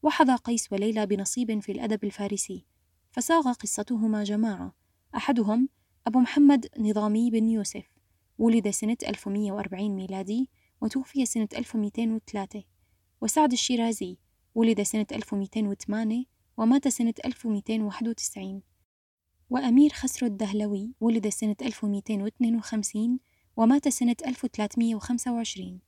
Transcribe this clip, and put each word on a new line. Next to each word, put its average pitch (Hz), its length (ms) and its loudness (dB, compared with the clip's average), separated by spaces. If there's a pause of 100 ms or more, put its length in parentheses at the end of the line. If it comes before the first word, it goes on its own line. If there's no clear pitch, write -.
وحظى 285 320 4
قيس 233 380 -4
وليلى 208 340 0
بنصيب 208 540 -2
في 202 120 -8
الأدب 214 320 -4
الفارسي، 196 600 -6 (460)
فصاغ 269 420 2
قصتهما 214 720 -2
جماعة. 202 500 -2 (420)
أحدهم 233 520 2 (380)
أبو 233 120 2
محمد 277 480 6 (120)
نظامي 214 520 2
بن 226 180 2
يوسف، 220 360 -2 (540)
ولد 226 320 4
سنة 220 260 -2 (120)
ألف 208 180 -8
ومية 202 260 -2
وأربعين 196 440 -4
ميلادي، 190 540 -4 (300)
وتوفي 262 460 -2
سنة 220 300 -2
ألف - 180 -8
وميتين 226 380 -2
وثلاثة. 208 500 -6 (580)
وسعد 247 320 4
الشيرازي، 233 680 -2 (360)
ولد 226 280 4
سنة 208 300 0
ألف 220 200 -8
وميتين 202 340 -2
وثمانية، 220 580 -2 (320)
ومات 240 320 4
سنة 233 260 0 (100)
ألف 247 220 -6
وميتين 220 360 -2
واحد 214 260 -4
وتسعين. 196 540 -8 (880)
وأمير 262 400 6
خسرو - 380 -4
الدهلوي 208 720 -4
ولد 220 280 2
سنة 208 340 -2
ألف - 220 -6
ومئتين 202 380 -4
واثنين 226 340 0
وخمسين 220 640 -2 (360)
ومات 254 320 6
سنة 240 280 2 (100)
ألف 254 180 -4
وثلاثمية 226 500 -2
وخمسة 240 380 -4
وعشرين. 190 560 -8